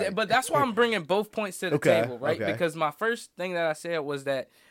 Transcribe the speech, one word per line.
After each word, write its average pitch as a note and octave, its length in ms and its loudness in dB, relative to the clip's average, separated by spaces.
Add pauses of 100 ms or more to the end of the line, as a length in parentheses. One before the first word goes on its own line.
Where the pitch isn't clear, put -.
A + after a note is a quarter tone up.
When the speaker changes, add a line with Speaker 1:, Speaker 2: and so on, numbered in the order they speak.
Speaker 1:
like G3 80 -4
Speaker 2:
but G#3 140 0
that's B3 220 2
why D4+ 100 4
I'm B3+ 140 2
bringing A3+ 300 2
both G3+ 260 0
points G3+ 300 -6
to F#3 100 -2
the D3+ 60 2
Speaker 1:
Okay, C3+ 260 6
Speaker 2:
table, A#2+ 160 -4
right? D3 220 -2
Speaker 1:
okay. G2 120 0
Speaker 2:
Because D#3 220 0
my D#3 160 0
first A3+ 460 -4
thing F3+ 180 -6
that E3+ 120 0
I D#3 80 0
said E3+ 240 -4
was C#3+ 260 -4
that, C3+ 240 -4 (220)